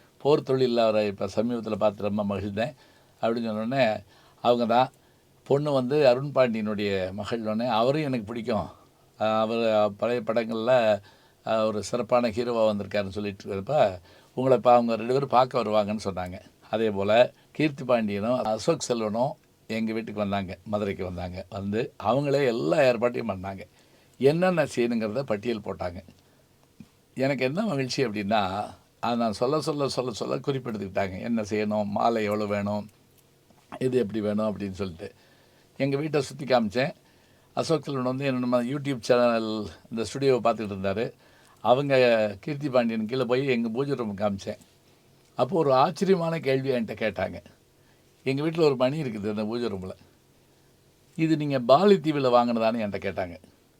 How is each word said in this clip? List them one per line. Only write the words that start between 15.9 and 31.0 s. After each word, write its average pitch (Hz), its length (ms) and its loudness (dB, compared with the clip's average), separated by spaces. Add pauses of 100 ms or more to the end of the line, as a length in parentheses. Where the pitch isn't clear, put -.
சொன்னாங்க. 90 360 -6 (300)
அதே 110 200 0
போல 104 420 4 (180)
கீர்த்தி 143 340 -2
பாண்டியனும் 117 580 0
அசோக் 110 460 -2
செல்வனும் 117 420 -2 (360)
எங்க 110 260 -2
வீட்டுக்கு 110 280 -6
வந்தாங்க, 98 440 -4
மதுரைக்கு 101 400 -4
வந்தாங்க. 90 440 -8
வந்து 101 540 -4
அவங்களே 139 440 2
எல்லா 139 300 0
ஏற்பாட்டையும் 123 520 2
பண்ணாங்க. 95 320 -8 (580)
என்னென்ன 165 460 2
செய்யணுங்கிறத 120 580 -2
பட்டியல் 110 380 -4
போட்டாங்க. 90 440 -8 (1080)
எனக்கு 131 300 0
என்ன 151 180 -2
மகிழ்ச்சி 139 440 -2
அப்படின்னா, 104 580 -2 (360)
அதை 120 160 -2
நான் 117 160 0
சொல்ல, 139 280 0
சொல்ல, 143 280 -2
சொல்ல, 127 220 -4
சொல்ல 123 260 -4
குறிப்பெடுத்துக்கிட்டாங்க. 104 840 -4